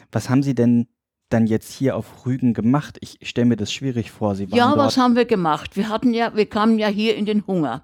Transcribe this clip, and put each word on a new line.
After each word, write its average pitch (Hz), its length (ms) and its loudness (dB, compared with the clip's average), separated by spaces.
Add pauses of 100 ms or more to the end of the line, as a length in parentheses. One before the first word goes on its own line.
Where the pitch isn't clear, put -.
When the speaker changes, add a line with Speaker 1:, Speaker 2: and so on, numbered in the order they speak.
(120)
Speaker 1:
was 113 180 -4
haben 135 140 2
Sie 135 100 -2
denn 120 320 4 (420)
dann 113 200 2
jetzt 110 240 -2
hier 131 240 -2
auf - 280 -10
Rügen 127 300 0
gemacht? 123 460 0
Ich, - 200 -18
ich - 80 -16
stell 120 180 0
mir 120 100 2
das 104 160 -6
schwierig 120 400 -6
vor. 104 240 -2
Sie - 120 -6
waren 214 80 -4
Speaker 2:
Ja, 240 120 4
Speaker 1:
dort 294 100 2
Speaker 2:
was 277 180 0
haben 247 200 2
wir 247 80 2
gemacht? 170 520 -2
Wir 214 120 -2
hatten 226 260 -2
ja, 226 220 -4
wir 208 100 2
kamen 220 320 2
ja 214 80 0
hier 208 300 0
in 208 100 -4
den 214 220 0
Hunger. 151 360 -2